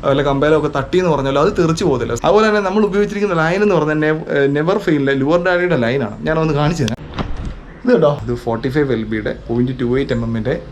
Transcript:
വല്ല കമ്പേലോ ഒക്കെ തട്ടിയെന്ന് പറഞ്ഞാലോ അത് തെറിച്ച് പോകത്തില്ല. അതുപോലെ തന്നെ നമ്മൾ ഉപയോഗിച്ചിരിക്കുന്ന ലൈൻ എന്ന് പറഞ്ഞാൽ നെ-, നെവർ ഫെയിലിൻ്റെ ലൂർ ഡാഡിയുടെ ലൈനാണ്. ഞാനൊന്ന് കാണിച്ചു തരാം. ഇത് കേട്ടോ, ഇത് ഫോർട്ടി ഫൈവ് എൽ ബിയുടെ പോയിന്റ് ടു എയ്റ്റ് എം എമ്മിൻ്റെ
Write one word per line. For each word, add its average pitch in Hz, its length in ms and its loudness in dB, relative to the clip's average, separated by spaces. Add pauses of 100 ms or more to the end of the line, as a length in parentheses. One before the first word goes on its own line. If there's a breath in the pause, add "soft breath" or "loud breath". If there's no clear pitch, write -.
വല്ല 139 200 2
കമ്പേലോ 143 320 2
ഒക്കെ 147 180 -2
തട്ടിയെന്ന് 180 360 0
പറഞ്ഞാലോ 139 300 2
അത് 202 160 2
തെറിച്ച് 160 300 2
പോകത്തില്ല. 120 260 -2 (120)
അതുപോലെ 208 200 6
തന്നെ 208 200 2
നമ്മൾ 202 200 2
ഉപയോഗിച്ചിരിക്കുന്ന 202 540 0
ലൈൻ 170 240 0
എന്ന് 196 120 4
പറഞ്ഞാൽ 151 280 0
നെ-, 151 500 0
നെവർ 170 300 0
ഫെയിലിൻ്റെ 139 360 2
ലൂർ 156 240 2
ഡാഡിയുടെ 180 380 2
ലൈനാണ്. 113 320 -2 (120)
ഞാനൊന്ന് 160 300 0
കാണിച്ചു 151 300 0
തരാം. 113 120 -4 (840)
ഇത് 254 100 2
കേട്ടോ, 151 180 4 (140)
ഇത് 120 80 -4 (120)
ഫോർട്ടി 117 300 -2
ഫൈവ് 143 220 0
എൽ 110 140 -4
ബിയുടെ 107 220 -4 (140)
പോയിന്റ് 127 360 -2
ടു 117 40 -2 (120)
എയ്റ്റ് 135 180 -2
എം 117 100 -4
എമ്മിൻ്റെ 113 280 -4 (160)